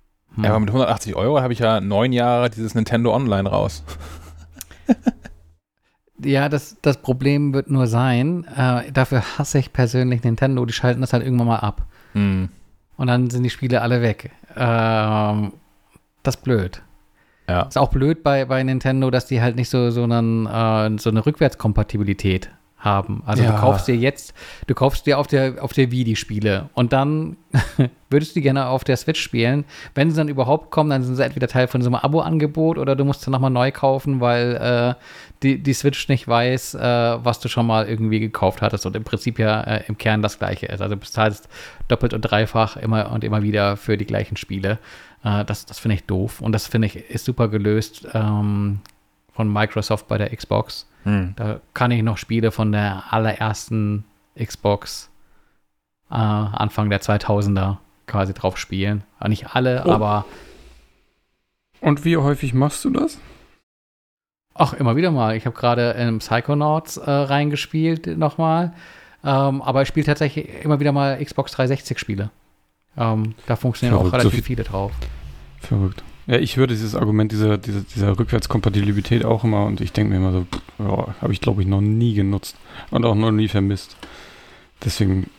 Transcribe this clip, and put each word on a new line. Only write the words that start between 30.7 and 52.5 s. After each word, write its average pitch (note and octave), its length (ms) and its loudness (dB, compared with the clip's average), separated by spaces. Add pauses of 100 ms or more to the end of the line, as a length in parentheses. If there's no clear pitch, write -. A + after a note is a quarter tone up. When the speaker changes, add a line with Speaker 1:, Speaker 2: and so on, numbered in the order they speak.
Speaker 1:
dann C3 100 2
sind B2+ 140 -2
sie C3+ 100 2
entweder B2+ 220 -2
Teil B2+ 200 2
von B2 140 0
so B2 60 2
einem B2 80 2
Abo-Angebot D#3+ 840 2
oder C3+ 180 0
du C#3 80 2
musst C#3 200 0
sie C3+ 80 -4
nochmal C3 180 2
neu B2+ 220 2
kaufen, C3+ 500 0
weil, A#2+ 760 2
äh, - 40 -20 (400)
die, C3+ 220 2
die C#3 100 2
Switch - 360 -2
nicht C3+ 180 0
weiß, A#2+ 480 0
äh, A#2+ 500 0
was A#2+ 140 0
du A#2+ 100 -6
schon A#2 160 0
mal A2 220 2
irgendwie A2 320 0
gekauft G#2+ 420 0
hattest G#2+ 240 -2
und G#2+ 100 -4
im A2 80 -6
Prinzip - 360 -4
ja, G#2+ 220 2
äh, A2 260 -4
im G#2+ 100 -6
Kern A2 240 0
das G#2 160 -2
Gleiche G2 300 -4
ist. G2 140 -8
Also G2+ 120 -4
du G2+ 80 -6
bezahlst G#2+ 480 -2 (380)
doppelt - 260 0
und A2 80 -4
dreifach A2 560 0
immer A2+ 340 -2
und A2 120 -2
immer G#2+ 180 0
wieder G2+ 360 0
für G#2+ 200 0
die G#2 80 -6
gleichen G#2 320 -4
Spiele. G2 400 -4 (460)
Äh, G#2 200 0
das, G#2 220 -6
das - 140 -18
finde G#2+ 160 0
ich - 100 -6
doof G2 340 -4
und A2 120 -2
das G#2+ 160 -2
finde A2+ 200 0
ich - 100 -8 (120)
ist - 160 -8
super A#2+ 220 0
gelöst, G#2+ 680 -2
ähm, G#2 640 0 (540)
von G#2+ 180 -2
Microsoft G#2 560 -2
bei A2 100 0
der G#2+ 180 -4
Xbox. - 520 -6 (160)
Speaker 2:
Hm. G2 320 -2
Speaker 1:
Da G#2+ 240 -6 (160)
kann A#2+ 160 2
ich A#2 100 2
noch A2 160 0
Spiele A2+ 320 -2
von G#2+ 220 0